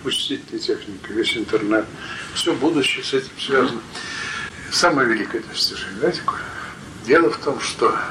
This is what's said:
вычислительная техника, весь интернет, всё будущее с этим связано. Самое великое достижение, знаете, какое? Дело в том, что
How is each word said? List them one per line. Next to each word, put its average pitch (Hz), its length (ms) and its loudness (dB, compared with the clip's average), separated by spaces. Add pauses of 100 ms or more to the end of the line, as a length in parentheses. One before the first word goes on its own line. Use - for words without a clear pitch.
вычислительная - 580 -2
техника, 101 520 -4
весь 110 240 2
интернет, 107 480 2 (480)
всё 165 200 2
будущее 143 500 2
с - 100 -4
этим 131 160 2 (100)
связано. 127 420 2 (880)
Самое 147 360 4
великое 104 360 0
достижение, - 560 -4
знаете, 165 260 2
какое? - 160 -2 (640)
Дело 156 240 8
в - 80 -4
том, 127 220 -2
что 110 360 2 (160)